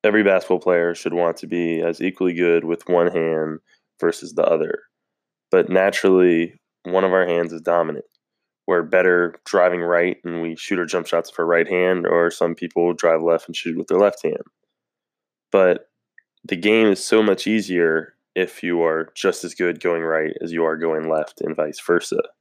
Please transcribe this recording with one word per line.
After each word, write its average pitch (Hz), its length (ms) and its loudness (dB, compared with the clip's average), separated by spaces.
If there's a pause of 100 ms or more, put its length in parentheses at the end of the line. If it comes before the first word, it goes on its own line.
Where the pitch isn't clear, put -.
every 107 200 4
basketball 92 380 2
player 85 340 2
should 85 180 -6
want 85 240 0
to 87 100 -16
be 82 360 -2
as 85 180 -4
equally 92 320 -2
good 85 320 2
with 85 240 -6
one 87 200 2
hand 80 500 -4 (420)
versus 85 320 -4
the - 100 -2
other. 80 380 0 (720)
But 90 180 4
naturally, 92 920 2 (260)
one 92 200 0
of 92 80 0
our 92 140 2
hands 85 260 -2
is 82 80 -12
dominant. 80 460 -2 (600)
We're 87 160 0
better 87 520 2 (100)
driving 90 360 2
right 87 440 0
and 85 160 -8
we 82 160 -8
shoot - 220 -6
our 87 80 -2
jump 85 200 -4
shots 85 240 -2
with - 80 -12
our 82 80 -2
right 85 220 2
hand, 90 380 0
or 85 240 2
some 85 240 -4
people 87 400 -2
drive 82 280 0
left 82 240 0
and 85 100 -14
shoot 82 200 -6
with 82 120 -8
their 90 100 2
left 101 240 2
hand. - 200 -4 (1120)
But 92 380 2 (540)
the 95 120 -6
game 110 300 4
is 98 180 2
so 110 180 4
much 117 240 0
easier 87 680 0 (200)
if 92 280 -4
you 87 200 -2
are 80 320 -2
just - 300 -2
as 87 100 -12
good 87 260 -2
going 85 220 -2
right 80 380 -2
as 85 120 -8
you 82 120 -2
are 80 140 -2
going 80 320 -4
left 78 320 -4
and 78 120 -6
vice 76 300 -6
versa. - 380 -2 (180)